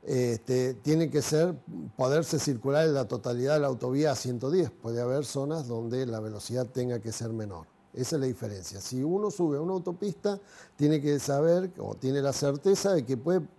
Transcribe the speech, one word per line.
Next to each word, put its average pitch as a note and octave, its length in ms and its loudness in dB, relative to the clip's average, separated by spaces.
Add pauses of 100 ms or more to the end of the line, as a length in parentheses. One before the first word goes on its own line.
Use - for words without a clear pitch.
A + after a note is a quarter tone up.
este, B2+ 720 0
tiene D3+ 340 2
que C#3+ 120 2
ser, D#3+ 340 2 (400)
poderse D3 420 2
circular C#3 480 2
en D#3 80 4
la C3 140 0
totalidad B2 480 0
de D3+ 60 4
la C#3+ 60 2
autovía C3 440 0
a B2+ 40 2
ciento B2 360 -4
diez. E3+ 200 2
Puede A#2 300 -4
haber C3 240 0
zonas C#3+ 440 -4
donde A#2 360 -2
la A2+ 140 -4
velocidad A2 480 -4
tenga B2 320 -2
que A2 140 -8
ser A#2 180 -6
menor. G2+ 340 -8 (280)
Esa B2+ 240 -2
es - 20 2
la C3+ 80 0
diferencia. G2+ 540 -8
Si B2+ 200 -6
uno F#3+ 300 0
sube D#3 260 0
a D3 40 -2
una F3 100 -4
autopista, F#3+ 680 -4 (380)
tiene D3 260 4
que D3 160 2
saber E3 640 4
o G2+ 160 -6
tiene C3+ 260 0
la C3+ 120 2
certeza F#3+ 600 2
de D3 120 2
que B2+ 100 0
puede E3+ 260 2 (180)